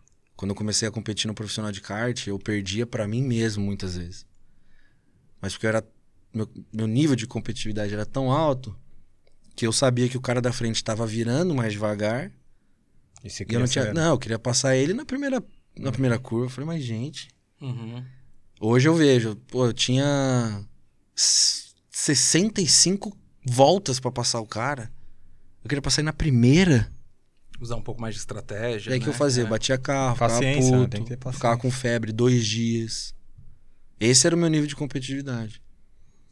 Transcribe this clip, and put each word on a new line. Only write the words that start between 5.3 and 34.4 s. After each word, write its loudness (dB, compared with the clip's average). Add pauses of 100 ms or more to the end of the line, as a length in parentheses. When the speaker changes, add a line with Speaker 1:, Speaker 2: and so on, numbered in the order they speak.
Speaker 1:
Mas -8
porque -4
eu 2
era, 0 (480)
meu, -4 (240)
meu -2
nível 4
de -2
competitividade -4
era -4
tão -2
alto -2 (760)
que -2
eu 2
sabia 4
que -6
o -4
cara -2
da 0
frente -2
tava -2
virando 0
mais 0
devagar. -2 (880)
Speaker 2:
E -12
você -10
Speaker 1:
E -10
eu -16
Speaker 2:
queria 0
Speaker 1:
não 2
tinha, 0
Speaker 2:
acelerar? 0
Speaker 1:
não, 4
eu 2
queria -4
passar 0
ele 2
na -6
primeira, -4 (360)
na -8
Speaker 2:
Uhum. -2
Speaker 1:
primeira 2
curva. -4
Eu -6
falei, -10
mas -4
gente, -8 (320)
Speaker 3:
Uhum. -8 (580)
Speaker 1:
hoje 4
eu 6
vejo, 4 (120)
pô, 0
eu 2
tinha 0 (520)
s-, 0 (180)
sessenta 2
e 0
cinco 2 (280)
voltas 4
pra -4
passar -2
o -8
cara. -4 (760)
Eu -12
queria -2
passar 0
ele 0
na 0
primeira. 4 (680)
Speaker 3:
Usar -6
um -4
pouco -8
mais -6
de -8
estratégia, -6
Speaker 1:
E -2
aí 0
que -2
Speaker 3:
né? -2
Speaker 1:
eu -4
fazia? 2
Speaker 3:
É. 0
Speaker 1:
Batia 0
carro, 0
ficava 2
Speaker 2:
Paciência, 4
né? 6
Speaker 1:
puto, 4
Speaker 2:
Tem -4
que -8
ter -6
paciência. -8
Speaker 1:
ficava 2
com 0
febre -2
dois 4
dias. -2 (840)
Esse 6
era 2
o 2
meu 4